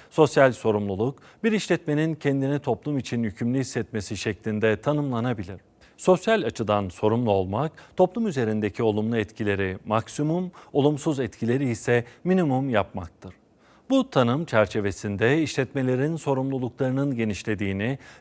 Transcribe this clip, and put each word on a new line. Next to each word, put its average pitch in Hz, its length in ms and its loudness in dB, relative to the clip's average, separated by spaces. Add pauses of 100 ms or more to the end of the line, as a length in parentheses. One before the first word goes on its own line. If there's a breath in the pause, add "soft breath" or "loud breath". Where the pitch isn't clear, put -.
(100 loud breath)
sosyal 139 420 6
sorumluluk 104 640 -2 (260 loud breath)
bir 220 80 2
işletmenin 160 600 0
kendini 139 440 0
toplum 143 400 -2
için 120 240 -4
yükümlü 117 360 -2
hissetmesi 113 580 -4
şeklinde 107 640 -2
tanımlanabilir. 120 800 -4 (360 soft breath)
Sosyal 185 460 2
açıdan 104 460 0
sorumlu 110 420 0
olmak, 101 420 0 (240 loud breath)
toplum 185 300 2
üzerindeki 110 560 -2
olumlu 110 340 0
etkileri 98 680 -2
maksimum, 151 680 -2 (200 loud breath)
olumsuz 143 480 0
etkileri 123 480 -2
ise 120 360 0 (200 loud breath)
minimum 143 460 2
yapmaktır. 95 640 -4 (560 soft breath)
Bu 269 200 2
tanım 131 340 2
çerçevesinde 110 1000 2
işletmelerin 135 720 -2
sorumluluklarının 135 1000 -2
genişlediğini 107 840 -2 (220 loud breath)